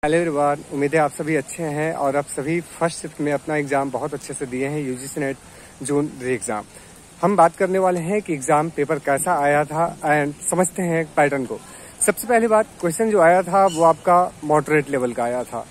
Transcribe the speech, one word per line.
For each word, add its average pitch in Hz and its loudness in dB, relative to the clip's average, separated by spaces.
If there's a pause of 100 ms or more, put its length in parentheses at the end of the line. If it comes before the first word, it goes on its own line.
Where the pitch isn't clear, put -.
हेलो 151 2
एवरीवन, 147 0 (100)
उम्मीद 143 -2
है 165 4
आप 147 2
सभी 156 -4
अच्छे 143 -6
हैं 151 -4
और 139 -2
आप 143 -2
सभी 160 -4
फर्स्ट - -6
शिफ्ट 160 -12
में 147 -2
अपना 151 -4
एग्जाम 139 -2
बहुत 135 -6
अच्छे 139 -10
से 139 -8
दिए 127 -4
हैं, 147 -4
यूजीसी 131 -8
नेट 135 -4 (460)
June 143 -2 (120)
री 127 -2
exam। 110 -6 (580)
हम 190 2
बात 170 4
करने 190 0
वाले 185 2
हैं 196 -2
कि 170 -4
exam 151 0
paper 147 -2
कैसा 139 -2
आया 147 2
था 160 -4
and 147 0 (180)
समझते 185 0
हैं 165 0 (120)
pattern 139 2
को। 110 -8 (480)
सबसे 208 -2
पहली 233 2
बात, 214 4 (140)
question 196 0
जो 208 4
आया 175 6
था 190 4
वो 165 2
आपका 175 4 (120)
moderate 151 2
level 127 -2
का 120 -2
आया 123 -2
था। 113 -10